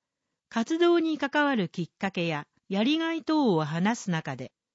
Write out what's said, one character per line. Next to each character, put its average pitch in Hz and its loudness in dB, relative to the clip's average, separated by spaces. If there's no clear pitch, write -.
活 269 -2
動 349 6
に 320 0
関 294 0
わ 277 2
る 190 0
き - -6
っ 160 -6
か 196 -2
け 180 -2
や、 151 -4
や 190 0
り 285 2
が 330 -2
い 320 -6
等 294 2
を 160 2
話 170 -2
す - -8
中 160 -4
で、 123 -14